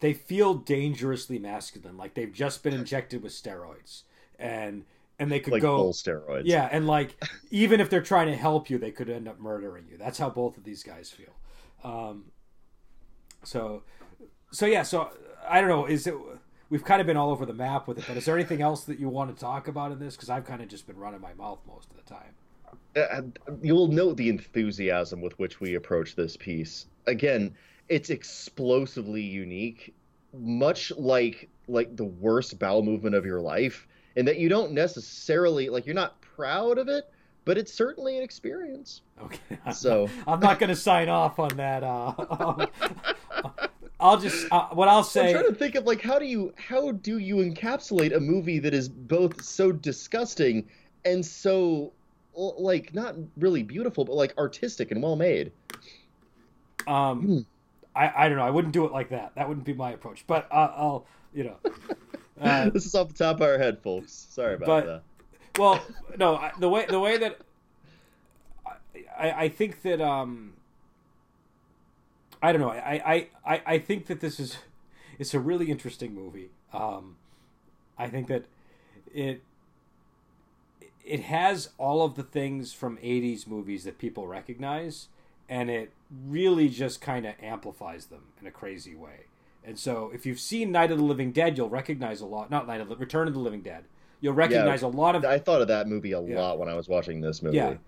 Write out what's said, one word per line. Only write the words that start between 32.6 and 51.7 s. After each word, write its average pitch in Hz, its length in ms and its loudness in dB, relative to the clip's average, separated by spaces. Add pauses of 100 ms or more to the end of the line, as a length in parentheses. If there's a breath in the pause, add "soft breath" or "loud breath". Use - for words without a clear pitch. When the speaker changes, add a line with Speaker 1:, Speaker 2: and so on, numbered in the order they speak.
Speaker 2:
movement 107 320 0
of 95 120 2
your 90 140 -2
life, 90 460 -2 (300 soft breath)
in 127 80 4
that 151 140 2
you 170 100 4
don't 185 240 2
necessarily, 156 960 2
like, 120 160 -2
you're 151 100 -6
not 185 280 -2
proud 196 560 -2
of 262 100 0
it, 285 220 -4 (340 soft breath)
but 185 140 2
it's 214 140 -4
certainly 262 440 -2
an 262 60 -2
experience. 277 800 -10 (200)
Speaker 1:
Okay. - 420 -14
<laughs> 120 100 -6
Speaker 2:
So 107 340 4 (180)
Speaker 1:
I'm 165 140 2
not 196 180 8
gonna - 180 2
sign 170 340 4
off 165 280 2
on 143 200 0
that. 135 240 -2
Uh, 151 880 -2
<laughs> - 1300 -8
I'll 190 180 10
just, 170 320 -2
uh, 170 220 4
what 185 160 6
I'll 208 160 10
say 196 240 4
Speaker 2:
I'm 175 140 6
trying 453 100 6
to 208 60 -4
think 285 160 0
of, 247 100 0
like, 226 160 2
how 262 180 2
do 294 60 -4
you, 226 320 -2
how 262 360 0
do 214 260 -4
you 202 180 -2
encapsulate 180 800 2
a 156 40 4
movie 160 400 2
that 147 140 0
is 131 140 2
both 160 560 0
so 190 260 2
disgusting 151 1000 0 (360 soft breath)
and 180 220 2
so, 175 680 2 (440)